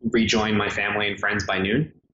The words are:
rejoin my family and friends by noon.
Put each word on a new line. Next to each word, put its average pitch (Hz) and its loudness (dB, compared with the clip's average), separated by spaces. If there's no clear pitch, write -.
rejoin 110 2
my 104 0
family 104 -2
and 98 -8
friends 101 -2
by 95 -2
noon. 113 0